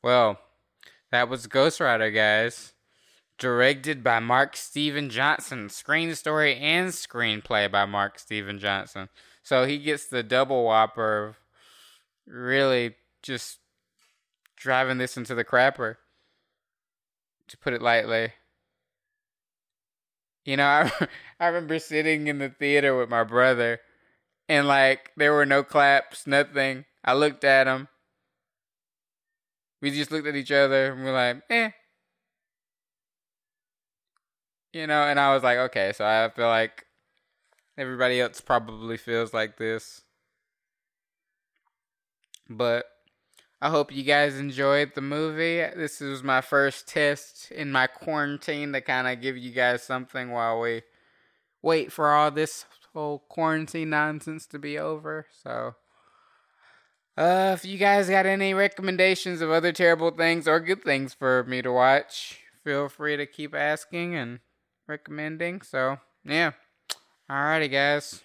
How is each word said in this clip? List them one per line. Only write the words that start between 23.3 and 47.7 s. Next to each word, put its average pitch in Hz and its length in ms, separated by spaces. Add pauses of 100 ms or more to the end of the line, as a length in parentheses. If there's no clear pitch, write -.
and, 147 200
like, 135 480
there 151 180
were 147 120
no 139 180
claps, 139 640
nothing. 139 580 (180)
I 127 100
looked 143 300
at 135 240
him. 131 200 (1900)
We 143 100
just 143 200
looked 151 160
at 147 80
each 139 160
other, 135 400
and 131 140
we're 131 80
like, 123 360
"Eh." 233 220 (3000)
You 160 140
know, 151 160
and 143 160
I 139 140
was 135 80
like, 123 160
"Okay," 107 380
so 104 100
I 110 300
feel 117 120
like 113 380 (920)
everybody 127 420
else 120 220
probably 113 560
feels 117 360
like 110 240
this. 110 440 (2500)
But 120 360 (760)
I 143 80
hope 147 240
you 135 100
guys 143 340
enjoyed 139 580
the 143 60
movie. 156 600 (140)
This 151 260
was 135 220
my 131 180
first 139 460
test - 640
in 143 200